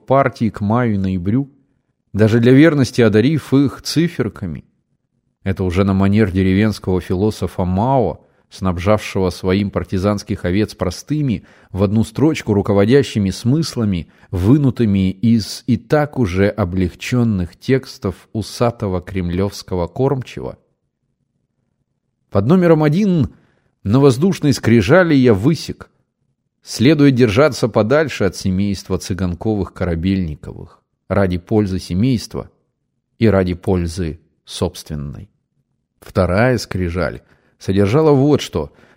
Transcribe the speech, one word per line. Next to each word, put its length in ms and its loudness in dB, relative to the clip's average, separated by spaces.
партии 440 0
к 120 -10
маю 340 0
и 40 -2
ноябрю, 500 -2
даже 260 4
для 120 6
верности 500 4
одарив 520 2
их 280 0
циферками. 840 -4
Это 200 -4
уже 200 0
на 100 2
манер 360 2
деревенского 720 0
философа 640 -4
Мао, 600 -2
снабжавшего 800 -2
своим 420 -2
партизанских 720 -4
овец 300 -2
простыми, 680 -4
в 120 -2
одну 200 2
строчку 500 -2
руководящими 760 2
смыслами, 800 -2
вынутыми 800 2
из 580 0
и 100 2
так 420 -2
уже 300 0
облегчённых 1080 -2
текстов 760 -4
усатого 680 -4
кремлёвского 840 -4
кормчего. 720 -6
Под 160 -2
номером 380 4
один 500 0
на 160 2
воздушной 540 2
скрижали 600 4
я 180 6
высек: 560 -4
следует 540 4
держаться 540 2
подальше 560 0
от 100 -2
семейства 640 -4
Цыганковых-Корабельниковых 1900 -4
ради 320 0
пользы 400 -2
семейства 720 -4
и 100 2
ради 260 2
пользы 640 -4
собственной. 840 -10
Вторая 580 0
скрижаль 640 -6
содержала 520 2
вот 300 2
что: 320 -8